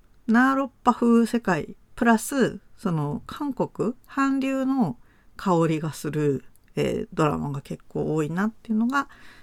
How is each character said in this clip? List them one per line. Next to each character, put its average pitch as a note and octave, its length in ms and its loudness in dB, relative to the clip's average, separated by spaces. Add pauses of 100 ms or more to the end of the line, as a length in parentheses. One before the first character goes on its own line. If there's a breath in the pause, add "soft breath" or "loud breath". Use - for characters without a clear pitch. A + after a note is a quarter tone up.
(260)
ナ B3 260 4
ー C4+ 40 0
ロ C4+ 100 0
ッ - 40 -10 (120)
パ B3 100 2
風 A#3 340 4
世 A#3 140 -2
界 E3+ 360 -2 (180)
プ - 100 0
ラ A3+ 140 6
ス A3+ 420 -2 (160)
そ G3 140 -4
の D3 360 -2
韓 D4 260 -6
国、 F3+ 420 -4 (140)
韓 C4+ 320 0
流 C4+ 240 -2
の C4 320 0 (400 soft breath)
香 - 160 0 (160)
り D#3 120 0
が D#3 120 -6
す - 180 -8
る、 D3 340 0 (320)
え B2 280 -2
ー、 - 80 -14
ド D#3 140 2
ラ D3 120 0
マ D3+ 120 -6
が C#3 100 -8
結 - 280 -14
構 D3+ 260 -4
多 D#3 80 0
い D3+ 80 -4
な F3+ 160 -2
っ A3+ 40 -2
て - 200 -12
い A3 40 -2
う G#3+ 40 0
の A#3 80 0
が、 C#4 220 -4 (340 loud breath)